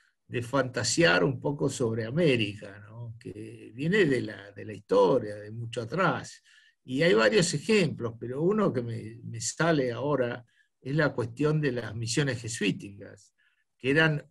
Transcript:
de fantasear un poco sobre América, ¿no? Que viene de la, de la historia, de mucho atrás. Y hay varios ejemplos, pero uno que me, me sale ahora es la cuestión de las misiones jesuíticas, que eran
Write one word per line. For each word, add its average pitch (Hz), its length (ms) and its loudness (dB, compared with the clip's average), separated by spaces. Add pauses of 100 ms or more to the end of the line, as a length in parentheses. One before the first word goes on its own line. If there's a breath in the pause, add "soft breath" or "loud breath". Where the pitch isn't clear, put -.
(260 soft breath)
de 120 160 -4
fantasear 139 840 2
un 131 160 0
poco 147 300 -2
sobre 113 340 -2
América, 107 760 0
¿no? 110 380 -14
Que 107 560 -16
viene 170 300 2
de 135 160 4
la, 101 320 -10
de 104 140 -16
la 107 80 -10
historia, 107 640 4
de 104 140 -14
mucho 117 320 -8
atrás. 143 600 -2 (420 soft breath)
Y 131 180 -2
hay 175 120 6
varios 214 400 4
ejemplos, 139 680 0
pero 127 220 -6
uno 196 280 2
que 123 120 -2
me, 113 420 -10
me 113 160 -10
sale 156 500 2
ahora 123 540 -2 (380)
es 135 120 -6
la 147 200 2
cuestión 147 480 0
de 139 100 0
las 120 220 -6
misiones 117 480 -2
jesuíticas, 104 920 -6 (460)
que 127 120 -2
eran 156 400 2